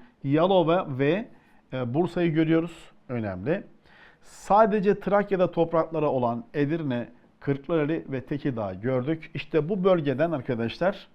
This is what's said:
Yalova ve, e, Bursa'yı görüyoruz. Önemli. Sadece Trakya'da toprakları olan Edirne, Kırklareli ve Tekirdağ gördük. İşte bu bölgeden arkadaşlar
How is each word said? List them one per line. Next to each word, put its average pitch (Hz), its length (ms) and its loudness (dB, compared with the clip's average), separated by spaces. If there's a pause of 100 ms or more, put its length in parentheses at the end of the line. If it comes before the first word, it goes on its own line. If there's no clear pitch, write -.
(240)
Yalova 165 640 2 (120)
ve, 156 300 0 (440)
e, 123 220 -4
Bursa'yı 175 380 0
görüyoruz. 165 580 0 (180)
Önemli. 117 560 -4 (580)
Sadece 202 800 2
Trakya'da 196 500 2
toprakları 160 580 0
olan 120 360 0 (100)
Edirne, 143 540 -2 (320)
Kırklareli 151 680 -2
ve 135 120 -6
Tekirdağ 120 540 -4
gördük. 131 600 -2
İşte 151 340 -2
bu 190 160 -2
bölgeden 160 460 2
arkadaşlar 131 840 -2